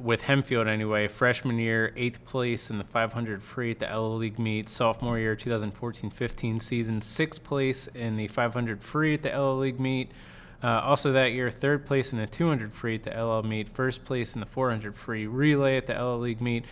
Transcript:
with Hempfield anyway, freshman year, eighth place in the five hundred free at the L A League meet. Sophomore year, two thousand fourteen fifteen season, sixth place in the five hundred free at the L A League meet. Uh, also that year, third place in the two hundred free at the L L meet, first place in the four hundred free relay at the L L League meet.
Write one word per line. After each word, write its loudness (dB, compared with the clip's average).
with 2
Hempfield 4
anyway, 2
freshman 2
year, 2
eighth -2
place -2
in -4
the -6
five 0
hundred -4
free -4
at -6
the -4
L -2
A -2
League -4
meet. -2
Sophomore 0
year, 0
two -6
thousand 0
fourteen -8
fifteen -4
season, -2
sixth -2
place 0
in -4
the -4
five 0
hundred -4
free 0
at -4
the -2
L 0
A 0
League -2
meet. -2
Uh, 4
also 4
that 6
year, 0
third 0
place 2
in -2
the -2
two 0
hundred 2
free -2
at -6
the -8
L 0
L 2
meet, -2
first -2
place -2
in -6
the -6
four 0
hundred -2
free -4
relay 4
at -2
the -2
L 0
L -2
League -2
meet. 0